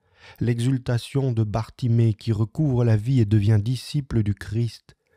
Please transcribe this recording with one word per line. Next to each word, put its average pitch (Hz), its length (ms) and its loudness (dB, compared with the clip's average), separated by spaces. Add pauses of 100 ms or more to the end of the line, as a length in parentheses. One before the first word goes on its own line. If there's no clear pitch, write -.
(420)
l'exultation 127 920 -2
de 113 120 0
Bartimée 113 720 0
qui 113 200 -4
recouvre 123 500 0
la 110 140 4
vie 123 240 2
et 107 40 4
devient 107 380 2
disciple 120 600 -4
du 101 120 -2
Christ, - 640 -8 (200)